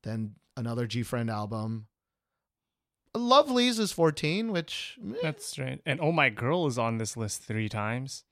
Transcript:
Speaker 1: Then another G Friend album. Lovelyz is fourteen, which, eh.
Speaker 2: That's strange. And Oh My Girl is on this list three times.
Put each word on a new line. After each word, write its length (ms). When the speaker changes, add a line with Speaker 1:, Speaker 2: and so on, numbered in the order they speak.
Speaker 1:
Then 320
another 320
G 160
Friend 260
album. 580
Lovelyz 640
is 120
fourteen, 600
which, 460
eh. 140
Speaker 2:
That's 240
strange. 400
And 160
Oh 100
My 180
Girl 360
is 140
on 180
this 180
list 280
three 260
times. 640